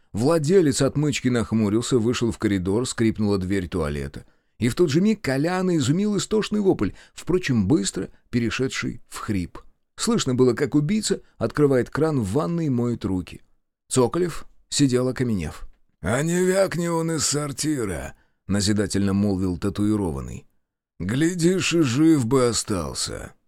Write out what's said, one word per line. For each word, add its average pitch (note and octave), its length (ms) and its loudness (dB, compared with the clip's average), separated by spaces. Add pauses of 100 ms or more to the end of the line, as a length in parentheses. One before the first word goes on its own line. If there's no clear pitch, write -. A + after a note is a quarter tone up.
(120)
Владелец D#3 720 4
отмычки C#3 460 0
нахмурился, A2+ 720 2
вышел A2+ 320 0
в - 80 -8
коридор, G2+ 480 0
скрипнула G#2 520 0
дверь F#2 300 -2
туалета. D2 580 -6 (320)
И A#2+ 100 0
в B2 60 -2
тот F3 160 2
же D3 100 2
миг G#3 220 2
Коляна F3 540 0
изумил F3 400 0
истошный G#3 440 -2
вопль, E3 300 2 (240)
впрочем, A#2+ 520 0
быстро G2 440 0 (200)
перешедший B2 800 -4
в - 100 -14
хрип. F#2 400 -6 (380)
Слышно - 380 0
было, B2 200 4
как C#3 200 -2
убийца F3+ 480 0 (160)
открывает C3 520 2
кран D3 300 0
в F#2+ 120 -2
ванной E3+ 340 -2
и C#3+ 40 0
моет A#2+ 340 -2
руки. F#2+ 380 -6 (460)
Цоколев D#3 580 0 (220)
сидел, B2+ 400 2
окаменев. A2 580 -4 (340)
"А A2+ 220 0
не F3 220 0
вякни F3+ 440 2
он E3 240 -2
из D#3 120 -2
сортира", C#3 920 -4 (320)
назидательно G2+ 640 2
молвил F#2+ 460 0
татуированный. F#2+ 880 -2 (540)
"Глядишь, E3 760 0
и E3+ 60 4
жив C#3+ 460 4
бы B2 220 4
остался". - 880 -4 (140)